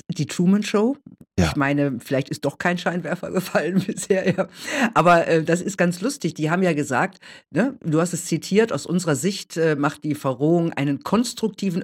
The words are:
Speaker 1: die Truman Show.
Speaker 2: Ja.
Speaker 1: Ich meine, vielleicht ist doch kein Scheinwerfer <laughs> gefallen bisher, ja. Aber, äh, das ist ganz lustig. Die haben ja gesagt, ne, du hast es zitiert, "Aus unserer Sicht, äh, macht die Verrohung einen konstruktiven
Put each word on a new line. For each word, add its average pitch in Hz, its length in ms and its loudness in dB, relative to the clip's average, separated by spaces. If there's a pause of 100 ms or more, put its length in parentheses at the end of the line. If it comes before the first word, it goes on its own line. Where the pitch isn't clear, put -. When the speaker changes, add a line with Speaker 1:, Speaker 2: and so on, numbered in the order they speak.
Speaker 1:
die 147 160 -4
Truman 196 380 2
Show. 220 320 0 (420)
Speaker 2:
Ja. 170 120 4
Speaker 1:
Ich 139 60 -4
meine, 143 440 0
vielleicht 135 300 -2
ist - 160 -8
doch 139 120 -4
kein 180 220 0
Scheinwerfer 170 520 -4
<laughs> - 0 -
gefallen 185 540 0
bisher, - 500 -2
ja. - 120 -2 (480)
Aber, 170 320 6
äh, 160 160 4
das 170 180 0
ist - 160 -6
ganz 175 240 0
lustig. 202 320 -4
Die 156 160 -2
haben 180 140 2
ja 175 100 2
gesagt, 143 460 0 (320)
ne, 233 320 0
du 160 180 0
hast 175 120 -2
es - 120 -8
zitiert, 202 480 0
"Aus - 140 -6
unserer 175 280 0
Sicht, 175 420 -4
äh, 160 180 2
macht 147 280 -2
die 151 120 -2
Verrohung 151 580 0
einen 139 300 -2
konstruktiven 196 800 -2